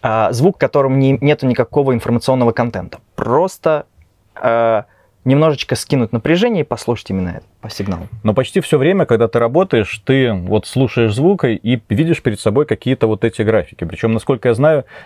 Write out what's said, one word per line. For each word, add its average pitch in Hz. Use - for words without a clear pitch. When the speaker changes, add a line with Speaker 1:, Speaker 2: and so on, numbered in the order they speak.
Speaker 1:
а, 110
звук, 139
в -
котором 135
не, 135
нету 143
никакого 127
информационного 120
контента. 113
Просто, 151
а, 113
немножечко 143
скинуть 120
напряжение 175
и 143
послушать -
именно 95
это -
по 110
сигналу. 95
Speaker 2:
Но 110
почти 131
всё 156
время, 170
когда 117
ты -
работаешь, 120
ты 131
вот 95
слушаешь 117
звук 160
и, 113
и 117
видишь 160
перед 107
собой 117
какие-то 127
вот 107
эти 117
графики. 104
Причём, 82
насколько 123
я 117
знаю, 147